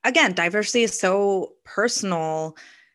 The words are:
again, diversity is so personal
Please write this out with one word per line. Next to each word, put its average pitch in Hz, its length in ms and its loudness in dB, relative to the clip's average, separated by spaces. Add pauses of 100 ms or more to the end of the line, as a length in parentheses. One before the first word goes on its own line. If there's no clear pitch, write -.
again, 254 280 2
diversity 208 500 0
is 214 140 -2
so 196 560 0 (120)
personal 160 920 -2 (400)